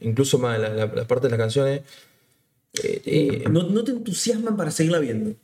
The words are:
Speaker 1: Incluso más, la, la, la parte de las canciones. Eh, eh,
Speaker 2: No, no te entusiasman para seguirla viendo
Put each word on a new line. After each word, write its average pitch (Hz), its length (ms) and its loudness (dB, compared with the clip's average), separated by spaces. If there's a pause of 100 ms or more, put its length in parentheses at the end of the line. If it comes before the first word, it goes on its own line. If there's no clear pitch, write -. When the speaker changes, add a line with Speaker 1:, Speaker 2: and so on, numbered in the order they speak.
Speaker 1:
Incluso 131 400 2
más, 117 180 0
la, 110 120 0
la, 107 160 0
la 117 200 -4
parte 127 220 2
de - 20 2
las 117 80 0
canciones. 135 440 0 (1000)
Eh, - 220 -2
eh, 147 460 0
Speaker 2:
No, 170 180 4
no 220 160 0
te 269 80 -2
entusiasman 220 640 -2
para 156 160 -2
seguirla 165 260 2
viendo 110 460 -2